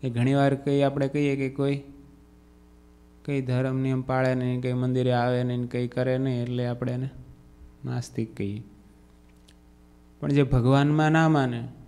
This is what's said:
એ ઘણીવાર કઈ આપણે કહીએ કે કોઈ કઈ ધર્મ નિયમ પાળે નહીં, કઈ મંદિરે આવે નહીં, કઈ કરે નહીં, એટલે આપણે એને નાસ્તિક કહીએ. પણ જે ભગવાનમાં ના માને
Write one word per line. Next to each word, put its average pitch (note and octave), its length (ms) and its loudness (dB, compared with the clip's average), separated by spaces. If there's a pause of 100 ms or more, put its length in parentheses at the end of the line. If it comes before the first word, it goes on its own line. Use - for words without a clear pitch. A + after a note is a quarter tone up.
એ C3 80 -4
ઘણીવાર C3+ 440 2
કઈ C#3 280 2
આપણે C#3 260 0
કહીએ C#3+ 280 0
કે C3+ 140 -2
કોઈ C#3 320 -2 (1400)
કઈ C#3 180 -4
ધર્મ C3 340 -2
નિયમ C3 260 0
પાળે C3 320 0
નહીં, B2 280 -2
કઈ B2+ 100 -2
મંદિરે B2+ 400 2
આવે B2 300 2
નહીં, B2 240 -2
કઈ B2 220 -4
કરે B2+ 300 -2
નહીં, C3 240 -2
એટલે B2 240 -2
આપણે B2 260 -4
એને B2+ 180 -4 (760)
નાસ્તિક A#2+ 520 -6
કહીએ. G2+ 260 -6 (1600)
પણ D3 80 -4
જે C#3+ 140 4
ભગવાનમાં C#3 680 4
ના D#3+ 180 4
માને B2 400 0 (200)